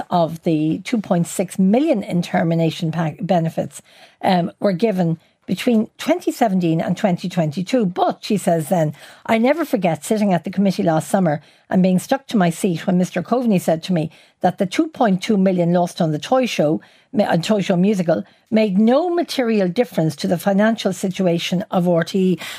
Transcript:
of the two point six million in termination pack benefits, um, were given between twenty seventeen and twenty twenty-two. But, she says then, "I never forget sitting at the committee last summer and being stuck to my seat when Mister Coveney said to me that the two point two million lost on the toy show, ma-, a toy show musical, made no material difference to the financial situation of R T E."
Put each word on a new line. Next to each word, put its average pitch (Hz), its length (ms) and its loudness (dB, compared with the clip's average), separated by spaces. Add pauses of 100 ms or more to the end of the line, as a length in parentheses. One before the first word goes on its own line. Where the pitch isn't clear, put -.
(120)
of 165 320 0
the 160 400 0
two - 180 -2
point 175 240 0
six - 320 -6
million 226 460 2
in 175 180 -2
termination 165 680 0
pack 156 300 -4
benefits, 165 600 -2 (400)
um, 180 380 0
were 202 140 0
given 180 440 0 (300)
between 220 500 0
twenty 339 340 -2
seventeen 180 480 2
and 175 160 -2
twenty 190 320 0
twenty-two. 180 600 0
But, - 360 -2
she 214 140 0
says 165 320 0
then, 160 240 0 (320)
"I 226 140 2
never 294 260 2
forget 180 400 -2
sitting 208 260 0
at 170 120 0
the 202 80 -8
committee 196 320 0
last 156 260 0
summer 165 320 0 (300)
and 185 100 4
being 185 160 4
stuck 269 300 -4
to 240 100 -2
my 175 140 2
seat 170 340 -2
when 180 140 2
Mister 175 240 -2
Coveney 233 360 0
said 165 240 0
to 185 100 -4
me 160 180 -2 (300)
that 180 180 0
the 196 80 0
two 320 220 0
point 196 340 0
two 214 140 0
million 185 360 2
lost 175 260 0
on 160 120 0
the 151 80 -2
toy 262 260 0
show, 160 360 0 (300)
ma-, 202 200 0
a 175 80 2
toy 208 220 0
show 180 140 0
musical, 185 480 2 (280)
made 214 260 2
no 262 320 4
material 226 580 0
difference 170 480 -2
to - 120 -6
the 185 100 0
financial 202 560 0
situation 175 800 -2
of 180 180 0
R 170 140 2
T 185 300 0
E." 160 60 -2 (180)